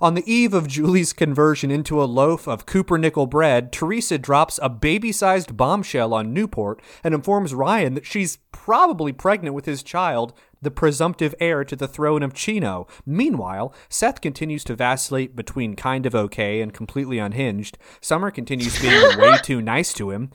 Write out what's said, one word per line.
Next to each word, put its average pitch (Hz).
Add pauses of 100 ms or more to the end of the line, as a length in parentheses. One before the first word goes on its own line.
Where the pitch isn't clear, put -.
On 170
the 175
eve 226
of 165
Julie's 156
conversion 147
into 147
a 135
loaf 139
of 113
Cooper 180
nickel 156
bread, 127
Teresa 170
drops 143
a 139
baby-sized 185
bombshell 127
on 110
Newport 120 (240)
and 165
informs 185
Ryan 147
that 135
she's 190 (120)
probably 220
pregnant 175
with 139
his 143
child, 135 (300)
the 143
presumptive 156
heir 165
to 139
the 135
throne 151
of 135
Chino. 123 (180)
Meanwhile, 131 (160)
Seth -
continues 151
to 123
vacillate 127
between 113
kind 131
of 117
okay 107
and 107
completely 127
unhinged. 107 (240)
Summer 180
continues 123
being 466
way 571
too 127
nice 120
to 101
him. 110